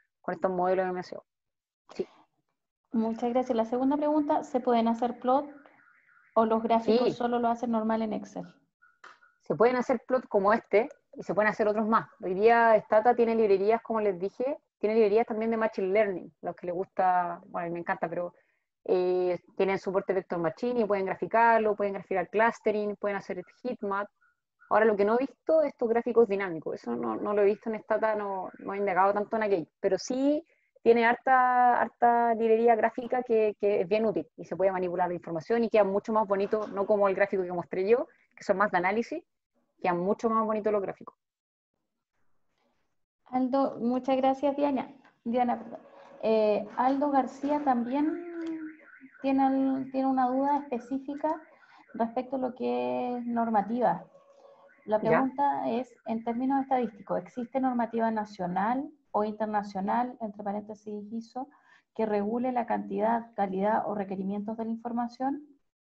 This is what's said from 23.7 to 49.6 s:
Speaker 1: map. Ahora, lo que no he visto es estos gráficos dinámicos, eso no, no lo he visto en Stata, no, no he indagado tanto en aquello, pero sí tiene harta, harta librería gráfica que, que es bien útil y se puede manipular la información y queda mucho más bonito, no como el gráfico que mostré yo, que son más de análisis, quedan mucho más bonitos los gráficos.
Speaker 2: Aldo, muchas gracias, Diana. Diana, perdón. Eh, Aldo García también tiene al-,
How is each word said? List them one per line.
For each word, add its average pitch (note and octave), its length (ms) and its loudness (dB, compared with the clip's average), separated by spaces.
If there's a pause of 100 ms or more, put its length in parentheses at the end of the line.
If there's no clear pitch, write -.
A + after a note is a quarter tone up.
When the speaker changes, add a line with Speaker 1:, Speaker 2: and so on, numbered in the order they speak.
Speaker 1:
map. G3+ 260 -4 (600)
Ahora, G#3+ 160 6
lo G#3+ 100 4
que G3+ 100 2
no G#3+ 100 2
he C4 100 0
visto D#4+ 360 0
es C#4 120 0
estos A#3+ 160 -2
gráficos A#3 380 4
dinámicos, G3 480 -4
eso A#3+ 200 -8
no, A#3 200 -4
no G#3 180 -2
lo G#3 100 4
he - 20 6
visto G#3 240 0
en G#3+ 140 -6
Stata, A3 320 0
no, G3 420 -6
no G3 160 -10
he G3 40 -6
indagado G3 360 2
tanto G#3 220 -4
en A3 80 0
aquello, F#3+ 240 0 (120)
pero F#3+ 200 0
sí C#4+ 440 0 (380)
tiene A#3 240 6
harta, B3 760 4
harta A#3 540 2
librería A3+ 420 4
gráfica A#3 460 -2
que, A3 380 2
que G3+ 220 2
es F#3 60 -2
bien G#3+ 200 2
útil E3+ 200 -2 (100)
y F3 80 -14
se F3+ 100 -10
puede F#3 160 2
manipular F3+ 360 -2
la F3 60 -4
información E3+ 500 -2
y A3 60 -2
queda G#3+ 140 6
mucho G3 300 -2
más G#3+ 140 2
bonito, G3+ 400 -2
no F#3+ 200 -4
como G3+ 200 4
el F#3+ 80 0
gráfico G3 280 0
que F3+ 100 -6
mostré F3+ 340 -4
yo, B3 200 2 (280)
que - 80 -10
son F#3+ 140 0
más G#3 140 2
de F#3 60 0
análisis, A3 460 -2 (560)
quedan F3 200 -2
mucho G#3 320 -2
más A3 140 0
bonitos G#3+ 280 -2
los G#3 80 0
gráficos. - 340 -12 (2000)
Speaker 2:
Aldo, C4 520 0
muchas B3+ 380 0
gracias, C4+ 380 2
Diana. C#4+ 340 -2 (340)
Diana, A#3 360 0
perdón. - 200 -16 (420)
Eh, G#3+ 460 2 (100)
Aldo C#4 340 2
García C#4 520 -2
también C#4+ 600 0 (1000)
tiene C4+ 220 2
al-, C4+ 480 0